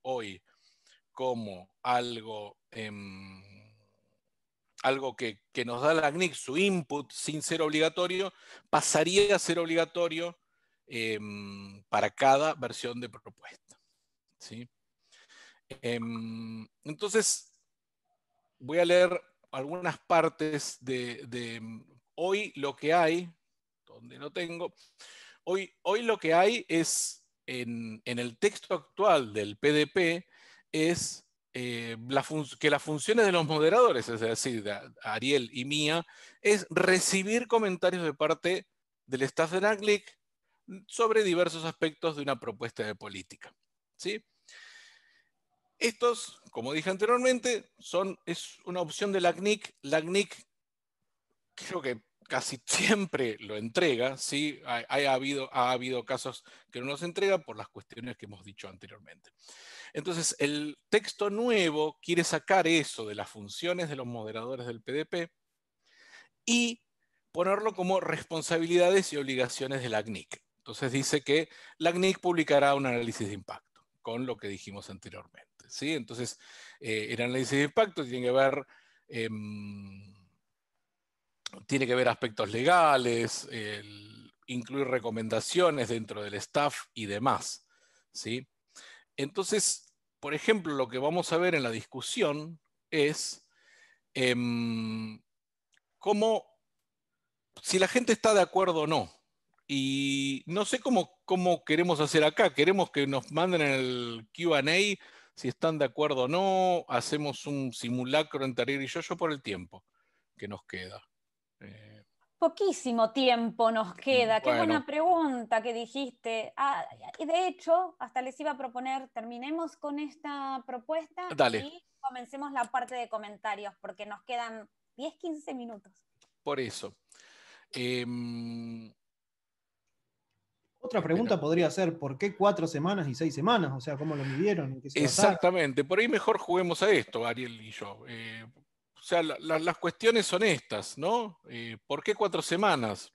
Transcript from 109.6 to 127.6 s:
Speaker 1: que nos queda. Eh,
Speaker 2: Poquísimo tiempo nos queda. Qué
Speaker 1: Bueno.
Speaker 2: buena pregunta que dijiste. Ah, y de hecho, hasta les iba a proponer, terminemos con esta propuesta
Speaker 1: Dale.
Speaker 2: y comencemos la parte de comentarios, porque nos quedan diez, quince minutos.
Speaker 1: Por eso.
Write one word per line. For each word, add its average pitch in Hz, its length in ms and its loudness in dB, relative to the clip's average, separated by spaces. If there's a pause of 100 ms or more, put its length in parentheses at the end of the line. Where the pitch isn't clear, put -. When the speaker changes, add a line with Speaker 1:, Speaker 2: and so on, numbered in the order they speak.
Speaker 1:
que 101 100 -10
nos 101 160 -12
queda. 95 380 -12 (580)
Eh, 107 420 -20 (360)
Speaker 2:
Poquísimo 262 720 0
tiempo 233 580 2
nos 220 240 -2
queda. 233 460 2
Qué 240 80 -2
Speaker 1:
Bueno. 240 160 4
Speaker 2:
buena 311 220 0
pregunta 285 760 0
que 233 120 -4
dijiste. 226 800 -6
Ah, 277 300 -2 (320)
y 311 80 -6
de 349 220 2
hecho, 349 500 0
hasta 254 240 -6
les 254 180 -10
iba 302 120 -2
a 254 40 -8
proponer, 262 540 -8
terminemos 254 640 -8
con 285 220 -8
esta 277 680 -8
propuesta 311 680 -6
Speaker 1:
Dale. - 220 2
Speaker 2:
y - 260 -12 (160)
comencemos 269 520 -10
la 254 180 -2
parte 247 240 -4
de 240 160 -8
comentarios, 208 720 -8
porque 202 240 -12
nos 208 160 -14
quedan 233 440 -8 (300)
diez, 302 220 -10
quince 302 340 -10
minutos. 233 400 -12 (500)
Speaker 1:
Por 143 160 -4
eso. 110 380 -8 (760)